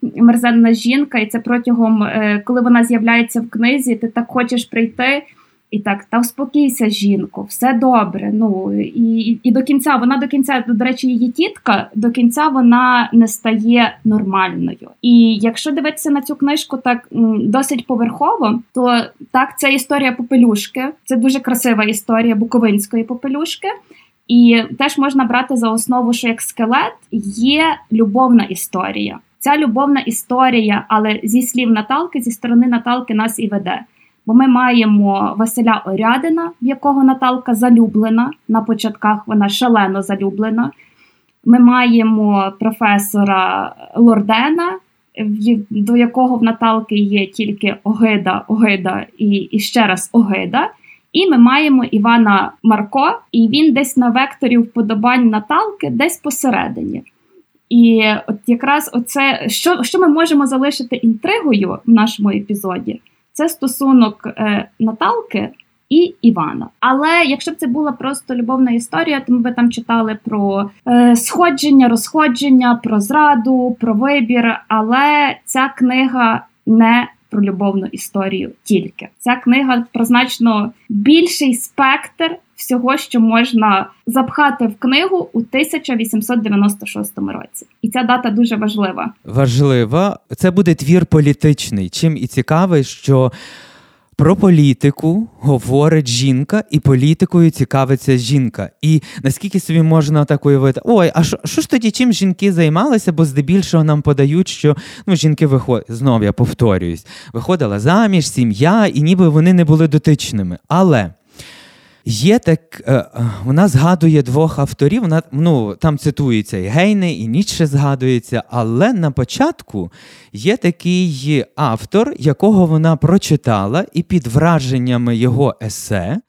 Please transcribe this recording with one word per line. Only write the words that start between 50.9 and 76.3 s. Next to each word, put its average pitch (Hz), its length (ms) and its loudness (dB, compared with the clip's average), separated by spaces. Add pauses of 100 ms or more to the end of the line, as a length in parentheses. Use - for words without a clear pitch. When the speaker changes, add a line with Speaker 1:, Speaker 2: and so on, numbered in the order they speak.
Speaker 1:
І 381 180 2
ми 269 80 2
маємо 262 460 2
Івана 220 680 2 (100)
Марко, 247 560 0 (140)
і 226 160 2
він 294 240 2
десь 277 240 -2
на 247 140 2
векторі 254 480 0
вподобань 233 720 0
Наталки, 302 600 -4
десь 285 260 -2
посередині. - 880 -4 (640)
І 233 340 6 (240)
от 214 100 -6 (100)
якраз 262 460 0
оце, 269 560 -2
що, 330 340 -2
що 240 160 -2
ми 349 100 4
можемо 302 380 2
залишити 262 500 -2
інтригою 226 880 0
в 233 40 2
нашому 214 400 2
епізоді, 202 720 -6 (320)
це 311 160 -2
стосунок, 254 800 2
е, 208 420 -4 (120)
Наталки 233 680 -4 (400)
і 349 340 2
Івана. 180 460 0 (120)
Але 302 460 2
якщо 277 260 -4
б 320 40 -12
це 320 100 -6
була 285 260 -2
просто 262 420 -8
любовна 247 360 0
історія, 285 500 -2
то 254 120 -2
ми 247 60 2
би 240 140 -2
там 240 180 2
читали 226 540 -2
про, 202 460 -2 (180)
е, 240 280 4
сходження, 277 720 2
розходження, 254 960 2
про 220 160 0
зраду, 254 800 2
про 226 140 -2
вибір. 240 720 0
Але 269 760 0
ця 262 340 -4
книга 247 680 0 (200)